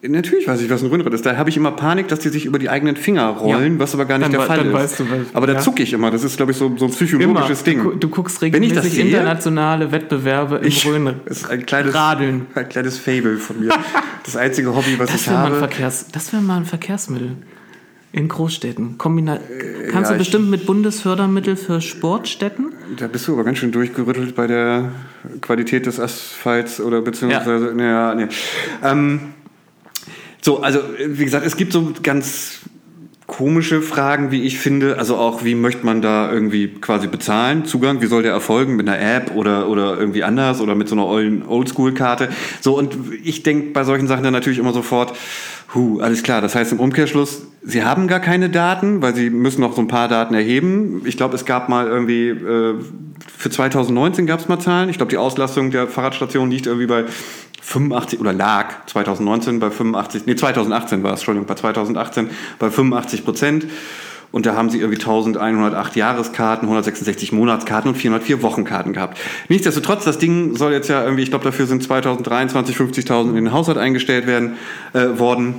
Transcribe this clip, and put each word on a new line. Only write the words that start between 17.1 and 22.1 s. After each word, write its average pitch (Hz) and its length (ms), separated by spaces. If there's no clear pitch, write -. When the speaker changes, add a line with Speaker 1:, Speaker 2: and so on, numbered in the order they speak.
Speaker 2:
in 156 160
Großstädten. 127 720
Kombina-, 160 380
Speaker 1:
Äh, - 560
Speaker 2:
kannst 110 180
Speaker 1:
ja, 110 80
Speaker 2:
du 185 60
Speaker 1:
ich 175 60
Speaker 2:
bestimmt 214 200
mit 185 160
Bundesfördermittel 196 880
für 175 240
Sportstätten? 202 920